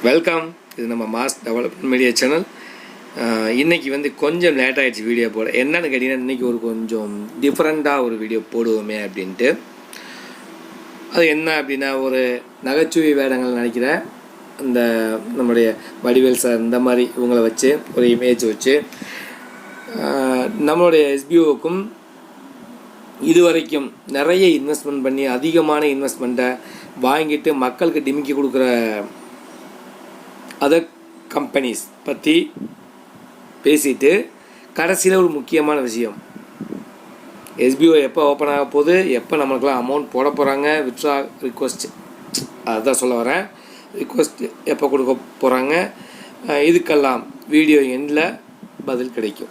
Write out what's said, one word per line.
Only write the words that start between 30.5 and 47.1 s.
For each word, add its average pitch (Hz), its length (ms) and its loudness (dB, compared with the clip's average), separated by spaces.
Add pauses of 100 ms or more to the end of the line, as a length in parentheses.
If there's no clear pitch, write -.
other 151 260 2 (480)
கம்பெனிஸ் 135 460 -4 (240)
பத்தி 156 480 0 (1120)
பேசிட்டு, 143 640 2 (500)
கடைசியில 185 400 2
ஒரு 180 120 6
முக்கியமான 151 520 0
விஷயம், 113 340 -4 (1400)
எஸ் 131 200 2
பி 160 120 6
ஓ 165 40 8
எப்போ 147 300 2
ஓப்பன் 143 260 2
ஆக 143 180 0
போகுது, 160 460 2
எப்போ 120 240 -2
நம்மளுக்கெல்லாம் 135 460 0
அமௌண்ட் 135 300 -2
போட 131 160 0
போறாங்க, 143 560 0
வித்ட்ரா 139 420 -2 (160)
ரிக்வெஸ்ட், 127 440 -6 (800)
அதுதான் 113 300 0
சொல்ல 123 280 0
வரேன். 170 260 -2 (500)
ரிக்வெஸ்ட் - 520 -2 (140)
எப்போ 143 240 -2
கொடுக்க 131 280 0 (260)
போறாங்க, 135 480 0 (580)
அஹ், 147 200 0
இதுக்கெல்லாம் 151 540 2 (260)